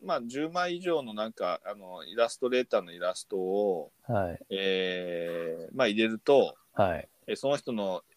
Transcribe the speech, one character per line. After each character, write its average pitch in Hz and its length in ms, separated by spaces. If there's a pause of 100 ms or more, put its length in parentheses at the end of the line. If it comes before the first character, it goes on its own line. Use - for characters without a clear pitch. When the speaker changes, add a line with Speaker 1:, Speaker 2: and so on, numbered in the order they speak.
Speaker 1:
ー、 190 40
ま 175 80
あ、 135 60
十 131 260
枚 175 300
以 - 20
上 170 240
の 110 100
な 107 140
ん 113 60
か、 90 320
あ 104 100
の、 92 300
イ 90 100
ラ 117 140
ス - 100
ト 127 80
レ 127 140
ー 123 40
タ 117 120
ー 101 40
の 85 120
イ 87 60
ラ 90 160
ス - 120
ト 101 100
を、 92 540 (120)
Speaker 2:
は 98 280
い。 85 80 (100)
Speaker 1:
え 87 1160
え、 - 60
ま 131 100
あ、 117 40
入 107 140
れ 113 60
る 110 100
と、 113 380 (160)
Speaker 2:
は 92 240
い。 - 140 (180)
Speaker 1:
え、 107 80
そ 135 140
の 143 80
人 131 160
の、 98 300 (140)